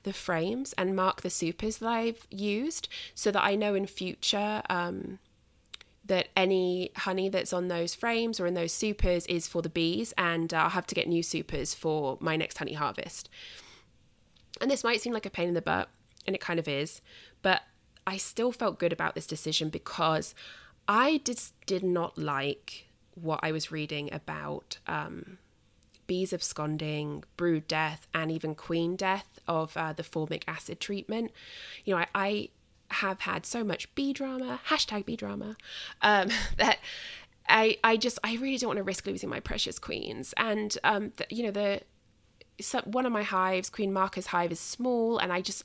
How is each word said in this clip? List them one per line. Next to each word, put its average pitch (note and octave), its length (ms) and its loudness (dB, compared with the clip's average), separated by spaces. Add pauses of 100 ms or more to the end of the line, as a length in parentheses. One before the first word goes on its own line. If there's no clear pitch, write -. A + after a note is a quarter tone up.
the G3 80 -4
frames F#3+ 640 -2
and F#3+ 200 2
mark F#3+ 280 2
the F#3 80 -2
supers G#3+ 480 -2
that A3+ 100 -4
I've A#3 420 -2
used G#3 580 -2 (260)
so - 180 2
that G3+ 100 4
I G3+ 140 6
know G#3 180 2
in G3 120 2
future, G#3 840 0
um, F#3 480 -2 (840)
that F#3 320 2
any F#3 600 4
honey F#3+ 320 0
that's F#3+ 240 0
on F3+ 160 0
those E3+ 260 0
frames A#3 460 0
or F3 60 2
in F3 80 2
those E3+ 180 0
supers F#3 540 2
is E3+ 220 0
for E3+ 140 -2
the E3+ 60 0
bees, E3+ 500 0
and, E3 340 2
uh, E3 60 2
I'll D#3+ 120 4
have F3 180 -2
to - 60 -4
get - 140 2
new E3+ 140 2
supers - 520 -2
for D3+ 460 -2
my D#3+ 160 0
next - 220 -4
honey - 160 -4
harvest. - 540 -6 (1300)
And B3 100 2
this C4 140 2
might A#3 160 2
seem A#3+ 120 -2
like A3 140 -4
a G3 40 -10
pain F3 180 -2
in F3 60 0
the E3 80 0
butt, D#3+ 260 0 (380)
and - 80 0
it - 60 -4
kind E3+ 180 -2
of D#3+ 100 -2
is, D3 320 -2 (400)
but F#3 220 4 (440)
I F#3+ 100 -2
still A#3 360 0
felt G#3 260 0
good E3+ 140 4
about D#3+ 220 0
this D#3+ 120 -6
decision D#3 420 -2
because D#3+ 640 0 (540)
I C4+ 360 6
just - 300 -4 (120)
did F#3 180 0
not F3 340 0
like C#3+ 680 -2 (280)
what D#3+ 280 -2
I D#3 100 2
was D#3 180 -4
reading D3+ 420 -4
about, D3 760 -8
um, D#3 520 -6 (680)
bees F#3 260 0
absconding, D3+ 920 -2 (120)
brood E3 320 2
death, D#3 440 0
and D#3+ 180 0
even D#3+ 240 -2
queen E3+ 420 0
death F#3+ 500 -2
of, D#3+ 300 0
uh, D#3+ 160 -2
the D#3 100 -6
formic D#3 460 -4
acid - 320 -8
treatment. G#3 500 -4 (540)
You G3 100 2
know, E3+ 60 4
I, F3 140 2
I G3+ 340 0 (420)
have G3 300 0
had F3 260 -2
so A#3+ 160 -2
much - 320 -2
bee C#4 180 0
drama, B3+ 560 -4
hashtag G#3+ 380 0
bee A3+ 100 -4
drama, G#3 400 -6 (440)
um, G3+ 280 6 (140)
<laughs> - 140 0
that - 220 4 (720)
I, A3 360 8
I A3+ 120 6
just, A#3 280 0
I A3+ 120 -2
really C4 220 -2
don't A#3 100 -2
wanna G3 140 0
risk F#3+ 240 -4
losing G3 220 -4
my - 120 -4
precious - 380 -2
queens. - 580 -4
And, G#3+ 460 2
um, G#3 340 2
the, - 140 -6
you A#3 140 -4
know, G#3+ 60 -2
the, G3+ 320 0 (800)
so, B3+ 220 -2
one B3+ 240 0
of A#3+ 60 0
my G#3 100 0
hives, F#3+ 480 2
Queen G3 220 0
Marca's F#3+ 340 0
hive, F3 260 2
is E3 80 -2
small, A#3 580 2
and F3+ 140 2
I F3+ 80 0
just, - 240 -6